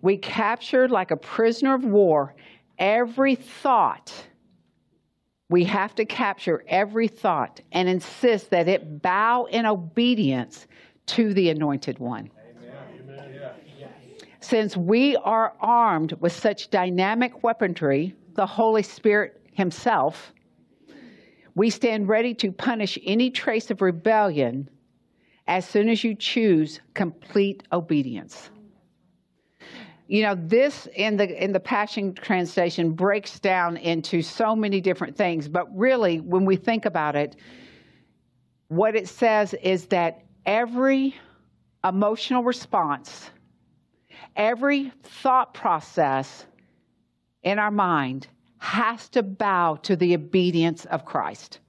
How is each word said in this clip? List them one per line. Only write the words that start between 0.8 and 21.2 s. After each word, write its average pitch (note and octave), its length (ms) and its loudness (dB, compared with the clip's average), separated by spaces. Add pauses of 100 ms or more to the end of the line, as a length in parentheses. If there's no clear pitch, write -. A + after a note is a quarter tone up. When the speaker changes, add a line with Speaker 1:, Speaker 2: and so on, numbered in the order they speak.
Speaker 1:
like G#3 240 0
a - 60 0
prisoner A#3 580 0
of C4 100 -2
war, F3+ 520 4 (420)
every A#3 560 2
thought." - 920 -2 (1200)
We F3 140 4
have G3+ 320 -2
to A3 100 0
capture G3 640 -4
every G#3+ 380 0
thought E3+ 540 -2 (100)
and F3+ 160 0
insist F#3+ 640 0
that E3+ 180 2
it D#3+ 360 -2
bow A3 420 2
in A#3 220 -2
obedience F#3 1000 0 (400)
to G#3+ 280 0
the F3+ 160 4
Anointed D3 480 -2
One. A#2 320 -10 (280)
Speaker 2:
Amen. A#2+ 140 -20 (380)
Amen. C#3 300 -18 (380)
Yeah. A3 100 -18 (520)
Speaker 1:
Since G#3+ 340 0
we A3+ 420 2
are A3 440 0
armed G3+ 540 2
with E3+ 180 -2
such - 380 -4
dynamic G3 720 0
weaponry, F3 760 0 (160)
the G3 140 0
Holy A3 360 2
Spirit - 600 0 (100)
himself, E3+ 800 -2 (1200)